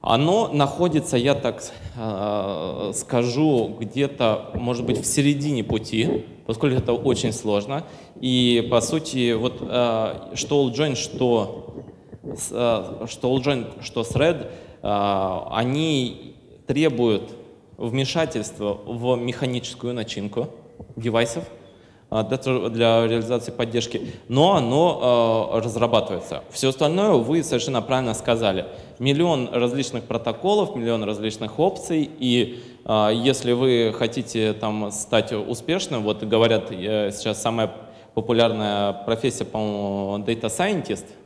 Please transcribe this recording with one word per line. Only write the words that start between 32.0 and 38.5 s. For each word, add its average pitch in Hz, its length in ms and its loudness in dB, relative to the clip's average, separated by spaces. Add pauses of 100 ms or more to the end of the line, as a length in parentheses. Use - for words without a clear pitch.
и, 123 440 0 (220)
а, 107 260 4
если 123 420 2
вы 120 440 2
хотите 113 560 -2
там 107 380 -4
стать - 420 0
успешным, 120 720 -4
вот 104 220 -2
говорят, 113 480 4
э, 101 400 -2
сейчас - 280 -4
самая 113 300 0 (440)
популярная 110 800 2